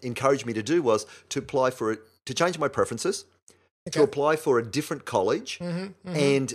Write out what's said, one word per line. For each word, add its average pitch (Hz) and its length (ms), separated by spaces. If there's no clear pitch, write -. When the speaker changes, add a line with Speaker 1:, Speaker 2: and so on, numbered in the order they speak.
Speaker 1:
encouraged 127 420
me 117 100
to 107 80
do 156 200
was 110 240
to - 100
apply 127 320
for 113 220
it, 110 80
to 131 80
change 170 240
my 151 80
preferences, - 600
to 147 80
Speaker 2:
Okay. - 20
Speaker 1:
apply 143 340
for 139 220
a 117 60
different 139 400
college 123 560
Speaker 2:
Mm-hmm, 175 240
mm-hmm. 185 320
Speaker 1:
and 139 380